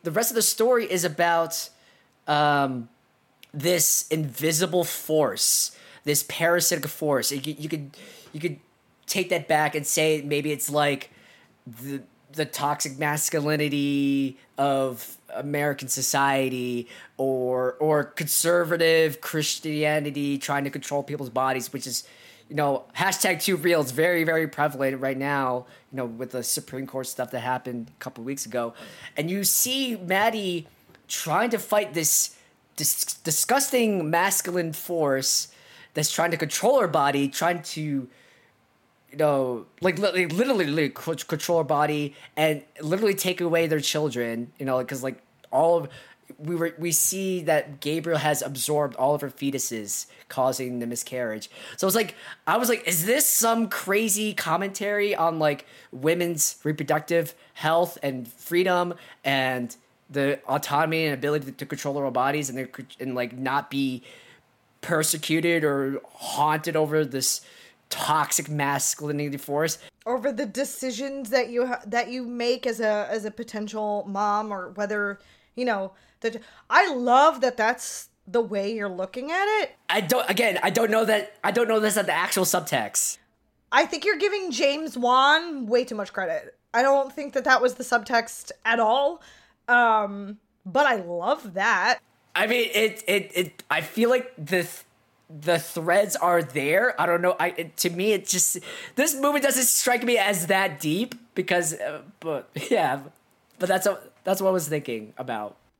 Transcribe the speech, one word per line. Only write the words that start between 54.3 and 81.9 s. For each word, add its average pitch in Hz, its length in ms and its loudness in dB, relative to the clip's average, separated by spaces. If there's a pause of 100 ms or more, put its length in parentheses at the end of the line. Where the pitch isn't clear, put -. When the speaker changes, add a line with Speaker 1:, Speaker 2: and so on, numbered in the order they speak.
Speaker 1:
commentary 196 800 0
on, 165 240 0
like, 147 260 0 (260)
women's 165 720 0
reproductive 156 680 0 (220)
health 165 480 2
and 127 240 -4
freedom 175 640 0 (320)
and 131 500 0 (360)
the 139 360 0
autonomy 160 580 0
and 147 100 0
ability 143 320 -2
to, 135 40 -12
to 135 140 -12
control 139 300 -6
their 143 100 -2
own 127 80 -2
bodies 139 340 0
and, 127 120 -6
their, 127 100 -8 (300)
and, 135 160 -6
like, 123 200 -4
not 131 360 -2
be 135 320 -2 (760)
persecuted 165 840 0
or 139 360 0 (140)
haunted 151 640 -2
over 156 280 2
this 131 380 -2 (480)
toxic 151 600 0
masculinity 143 880 -2
force?" 151 420 -2 (260)
Speaker 2:
Over 247 260 -2
the 247 140 -4
decisions 262 840 -6
that 247 180 2
you 240 160 0
ha-, 247 220 -4
that 233 240 -2
you 254 120 -6
make 240 440 -2
as 220 120 -2
a, 214 300 2
as 214 160 -2
a 214 60 -6
potential 214 760 -6
mom, 208 460 0
or 185 160 -8
whether, 202 500 -2 (360)
you 247 100 -4
know, 196 280 -2 (280)
that, 226 200 -4 (280)
I 349 240 6
love 254 480 6
that 247 160 2
that's - 520 -2 (180)
the 233 140 2
way 202 320 -4
you're 208 160 -4
looking 190 420 -8
at 370 140 0 (160)
it. - 100 -4 (180)
Speaker 1:
I 196 120 2
don't, 220 280 0
again, 202 320 2
I 190 80 2
don't 226 220 2
know 220 140 4
that, 208 280 0 (100)
I - 80 2
don't 233 160 2
know 220 120 4
this 214 180 2